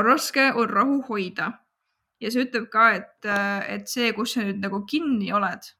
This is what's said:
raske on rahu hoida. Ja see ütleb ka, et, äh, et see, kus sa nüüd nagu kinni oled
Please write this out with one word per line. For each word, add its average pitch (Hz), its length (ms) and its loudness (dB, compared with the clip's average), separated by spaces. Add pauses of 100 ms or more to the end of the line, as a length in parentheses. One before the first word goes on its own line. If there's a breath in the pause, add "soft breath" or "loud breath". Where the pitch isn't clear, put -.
raske 269 480 4
on 226 160 0
rahu 262 400 2
hoida. 190 400 -4 (720)
Ja 226 100 -4
see 254 140 2
ütleb 240 260 -6
ka, 226 240 6
et, - 320 -10
äh, 202 480 -2
et 202 160 -10
see, 233 240 0
kus 226 200 -4
sa 220 100 0
nüüd 196 180 -4
nagu 196 240 -4
kinni 269 480 -2
oled 196 320 -4 (120)